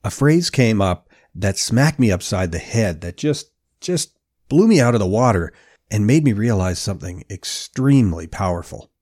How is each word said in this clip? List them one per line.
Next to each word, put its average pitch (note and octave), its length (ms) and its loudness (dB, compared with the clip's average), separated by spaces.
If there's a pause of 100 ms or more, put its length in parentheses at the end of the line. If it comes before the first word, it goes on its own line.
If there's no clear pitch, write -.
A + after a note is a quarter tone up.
a G2+ 80 -4
phrase D#3+ 380 2
came A2+ 320 2
up F#2 260 -2 (260)
that G2 240 -2
smacked C#3+ 400 0
me A#2 140 2
upside F#2 400 -4
the E2+ 80 -6
head, F#2+ 400 -4
that F2 160 -12
just, - 360 -4 (280)
just - 380 -6 (320)
blew F#3 180 4
me F#3+ 140 6
out A#2+ 140 2
of A2 40 2
the F#2+ 80 0
water G2+ 460 0 (360)
and G#2 160 -2
made D3 200 4
me A#2 80 2
realize G2 440 0
something F2+ 520 -10
extremely G#2 1000 0
powerful. - 640 -6 (100)